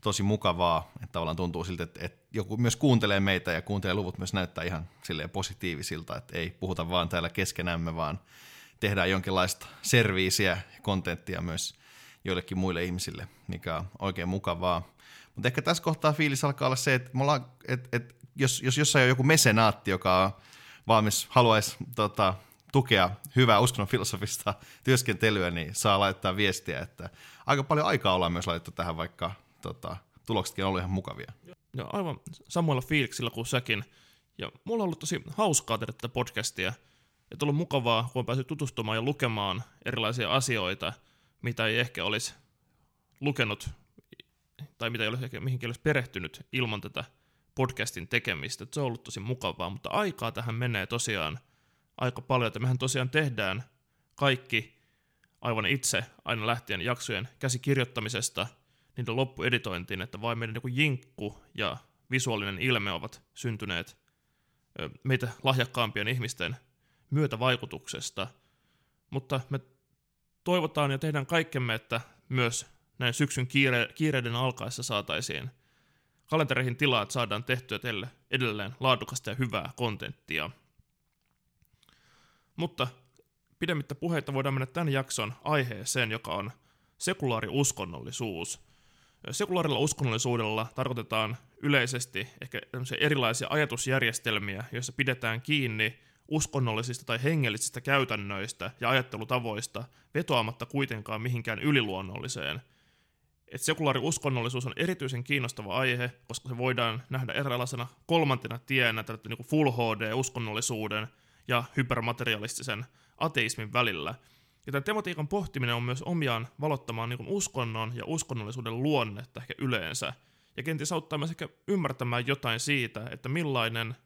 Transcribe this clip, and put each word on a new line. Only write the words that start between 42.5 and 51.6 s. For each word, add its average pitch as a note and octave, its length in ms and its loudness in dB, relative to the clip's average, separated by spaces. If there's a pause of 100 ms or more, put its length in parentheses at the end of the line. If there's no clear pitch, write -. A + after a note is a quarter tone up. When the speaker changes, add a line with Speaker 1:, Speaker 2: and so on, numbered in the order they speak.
Speaker 2:
lukenut B2+ 500 0 (1080)
tai A2+ 120 -4
mitä A#2 140 -2
ei G#2+ 60 2
olisi B2+ 160 -4
ehkä B2 140 -10
mihinkin B2 300 -2
olisi A#2 120 -8
perehtynyt B2 720 -2
ilman A2+ 300 0
tätä - 220 -6 (520)
podcastin A#2+ 520 -2
tekemistä. F2+ 560 -2
Et A2 100 -14
se D3+ 60 -4
on C#3+ 60 0
ollut A#2 180 -4
tosi - 160 -10
mukavaa, G2 500 -4
mutta - 200 -10
aikaa D3 420 -2
tähän A2+ 240 -6
menee A#2 320 -2
tosiaan G2 520 -2 (580)